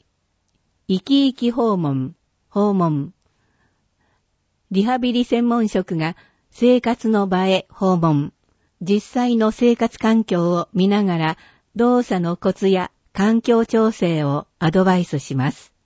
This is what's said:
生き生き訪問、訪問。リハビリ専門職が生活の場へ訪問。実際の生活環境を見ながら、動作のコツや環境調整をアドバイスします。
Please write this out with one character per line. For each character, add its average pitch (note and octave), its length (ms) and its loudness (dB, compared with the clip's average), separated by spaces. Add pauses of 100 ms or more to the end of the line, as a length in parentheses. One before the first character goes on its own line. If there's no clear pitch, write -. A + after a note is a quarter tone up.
(880)
生 F#3+ 160 -2
き C#4 240 2
生 B3+ 60 -2
き A#3+ 160 -2
訪 A#3 260 0
問、 C#3 380 -4 (340)
訪 G#3 240 0
問。 D#3+ 400 -2 (1600)
リ F#3+ 140 0
ハ B3 140 -2
ビ B3 140 -2
リ A#3+ 120 0
専 A#3 240 -2
門 A#3 200 0
職 F#3 300 -4
が D#3+ 180 -4 (340)
生 B3 300 2
活 A#3 280 -4
の G#3 200 0
場 F#3 180 0
へ F#3+ 220 0
訪 F#3 300 0
問。 D#3 340 0 (480)
実 G3 200 0
際 B3 360 -2
の A3 140 2
生 A#3+ 240 2
活 A3+ 240 -4
環 A3+ 260 2
境 F3 280 0
を E3+ 200 -2
見 F#3 140 0
な G3+ 160 2
が F3+ 160 -2
ら、 D#3+ 200 -4 (360)
動 B3 280 2
作 F#3+ 180 -4
の E3+ 160 -4
コ F#3+ 160 -2
ツ G3 160 -2
や F#3 240 0 (200)
環 A3 300 0
境 A3+ 240 2
調 A3+ 240 0
整 E3+ 320 -2
を C#3+ 240 -4 (120)
ア E3 120 0
ド F#3 140 2
バ F#3 140 4
イ F3+ 60 0
ス D#3 140 -6
し - 160 -8
ま C3+ 160 -2
す。 - 220 -14 (140)